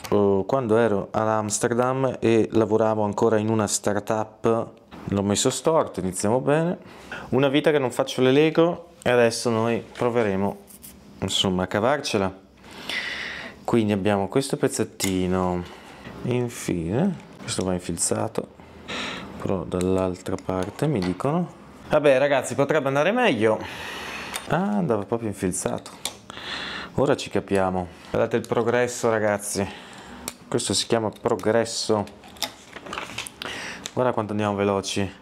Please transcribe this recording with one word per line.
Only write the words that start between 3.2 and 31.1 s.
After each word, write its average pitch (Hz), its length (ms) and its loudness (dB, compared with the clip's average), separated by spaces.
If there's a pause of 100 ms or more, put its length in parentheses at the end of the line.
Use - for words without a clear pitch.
in 107 120 0
una 110 180 2
startup. 110 1040 -2 (360)
L'ho 98 140 0
messo 101 280 2
storto, 151 500 0
iniziamo 104 400 0
bene. 156 380 0 (520)
Una 135 200 4
vita 151 220 4
che 147 60 4
non 127 140 2
faccio 135 300 -2
le 127 100 6
Lego 160 600 4 (100)
e - 80 0
adesso 120 400 4
noi 113 420 0
proveremo, 101 640 0 (600)
insomma, 92 440 0
a 90 40 0
cavarcela. 110 640 0 (1300)
Quindi 110 260 2
abbiamo 98 380 2
questo 139 260 -2
pezzettino, 92 1040 0 (640)
infine, 123 920 -2 (240)
questo - 240 -6
va 92 80 0
infilzato, 107 720 -4 (960)
però 92 220 -2
dall'altra 92 800 -2
parte 95 460 -4
mi 139 120 0
dicono. 135 520 -2 (380)
Vabbè 147 280 6
ragazzi, 135 380 2
potrebbe 139 320 2
andare 143 240 2
meglio. 139 480 4 (880)
Ah, 196 300 2
andava 117 260 2
proprio 117 240 -4
infilzato. 98 640 -4 (1040)
Ora 131 220 4
ci - 120 -10
capiamo. 92 580 0 (220)
Guardate 113 280 0
il 107 100 -4
progresso, 120 640 0
ragazzi. 104 580 0 (800)
Questo 120 260 -2
si - 140 0
chiama 113 220 2
progresso. 110 1120 0 (1700)